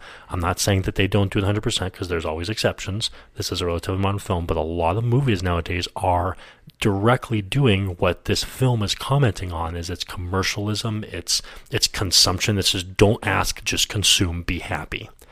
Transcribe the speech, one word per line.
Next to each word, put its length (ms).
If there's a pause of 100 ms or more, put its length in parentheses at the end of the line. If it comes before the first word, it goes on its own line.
(300)
I'm 100
not 200
saying 240
that 120
they 100
don't 260
do 60
it 60
a 20
hundred 160
percent, 320
'cause 140
there's 180
always 240
exceptions. 600 (240)
This 160
is 100
a 60
relatively 340
modern 160
film, 300
but 100
a 40
lot 360
of 60
movies 400
nowadays 520
are 400 (440)
directly 640
doing 460 (100)
what 260
this 180
film 380
is 140
commenting 560
on, 240
is 160
its 120
commercialism, 1000
its, 400 (260)
its 160
consumption. 680
This 180
is 100
don't 440
ask, 360
just 240
consume, 540
be 180
happy. 520 (200)